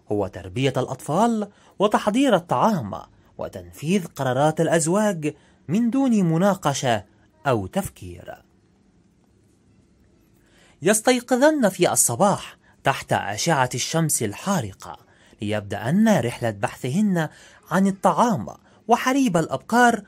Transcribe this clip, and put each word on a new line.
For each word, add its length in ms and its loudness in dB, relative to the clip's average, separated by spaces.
هو 160 -2
تربية 500 -4
الأطفال 680 -2
وتحضير 560 2
الطعام 580 0
وتنفيذ 680 -6
قرارات 560 0
الأزواج 720 0
من 220 0
دون 220 0
مناقشة 920 0
أو 200 0
تفكير. 680 -10
يستيقظن 880 2
في 220 0
الصباح 680 0
تحت 300 0
أشعة 600 0
الشمس 500 -2
الحارقة 720 -6
ليبدأن 760 0
رحلة 300 -4
بحثهن 800 -2
عن 160 2
الطعام 600 0
وحليب 500 2
الأبقار 720 2